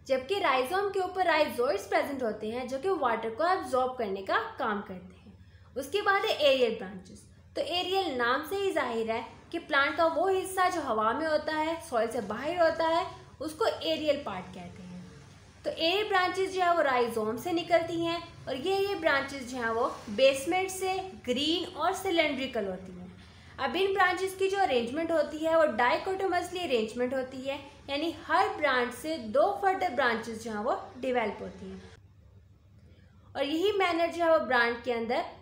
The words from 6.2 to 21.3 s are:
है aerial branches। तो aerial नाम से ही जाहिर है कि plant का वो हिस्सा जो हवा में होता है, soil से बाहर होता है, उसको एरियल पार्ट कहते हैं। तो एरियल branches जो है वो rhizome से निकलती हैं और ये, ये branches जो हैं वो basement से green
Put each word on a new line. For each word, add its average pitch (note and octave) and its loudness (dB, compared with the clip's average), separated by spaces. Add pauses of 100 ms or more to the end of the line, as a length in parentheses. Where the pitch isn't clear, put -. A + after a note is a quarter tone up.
है G#4 2
aerial B3+ 6
branches। - -14 (300)
तो D#4+ -2
aerial F4+ 0
नाम B3 0
से G4 -4
ही G4 0
जाहिर A#3 0
है A#3 -2 (280)
कि E4+ -4
plant D4+ 2
का E4 4
वो D#4+ 2
हिस्सा F#4+ 2
जो F4 -2
हवा A3 2
में D4 -2
होता D#4 0
है, D#4+ -2
soil A#3 0
से C4 -4
बाहर B3 -4
होता D#4+ 4
है, E4+ 2 (300)
उसको - -2
एरियल D4+ 0
पार्ट G3 -8
कहते F3+ -14
हैं। F3+ -16 (720)
तो E4 -2
एरियल F#4 0
branches F#4 2
जो F#4 -2
है F4 6
वो E4+ 2
rhizome A3+ 2
से E4+ -4
निकलती E4+ 0
हैं E4 -2 (300)
और C#4 -4
ये, F4+ 0
ये G4+ 0
branches C#4 0
जो B3+ -8
हैं A#3 -2
वो A3+ 0 (240)
basement C#4 4
से F#4+ -4 (280)
green D4+ 0 (100)